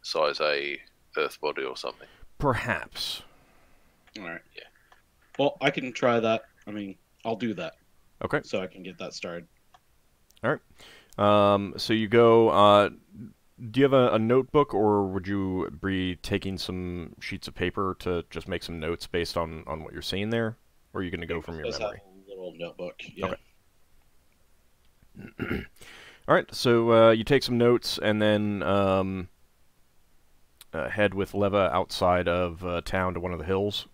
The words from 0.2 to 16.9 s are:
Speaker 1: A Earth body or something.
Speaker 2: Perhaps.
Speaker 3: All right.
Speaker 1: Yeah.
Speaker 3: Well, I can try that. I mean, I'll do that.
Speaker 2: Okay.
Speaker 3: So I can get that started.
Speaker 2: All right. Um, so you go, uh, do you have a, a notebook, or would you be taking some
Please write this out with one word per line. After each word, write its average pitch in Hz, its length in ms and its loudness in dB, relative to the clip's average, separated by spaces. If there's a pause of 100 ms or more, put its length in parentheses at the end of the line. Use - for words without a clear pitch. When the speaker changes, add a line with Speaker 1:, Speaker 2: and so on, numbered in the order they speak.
Speaker 1:
A 73 400 -2 (380)
Earth 73 240 -4
body 71 220 -4
or 65 120 -8
something. - 320 -12 (300)
Speaker 2:
Perhaps. 110 880 -4 (960)
Speaker 3:
All 95 60 -14
right. 85 160 -12 (140)
Speaker 1:
Yeah. - 80 -20 (760)
Speaker 3:
Well, 139 240 0
I - 100 4
can 127 200 -8
try 120 280 2
that. 113 240 0 (240)
I - 40 -14
mean, 101 240 -10 (300)
I'll 113 100 -2
do 110 200 -4
that. 85 180 -10 (500)
Speaker 2:
Okay. 147 200 -4
Speaker 3:
So 101 180 -6
I 92 60 -8
can 92 160 -16
get 90 160 -16
that 92 140 -12
started. 85 340 -12 (960)
Speaker 2:
All 117 80 -2
right. - 1000 2
Um, 101 240 -2
so - 160 -4
you 110 140 0
go, 113 420 8
uh, 101 400 8 (800)
do 120 80 -2
you 135 40 8
have 135 100 4
a, 127 200 6
a 110 60 4
notebook, 127 540 2
or 104 340 4
would 92 200 -6
you 95 420 -4 (120)
be 92 360 -2
taking 95 400 -4
some 90 640 -8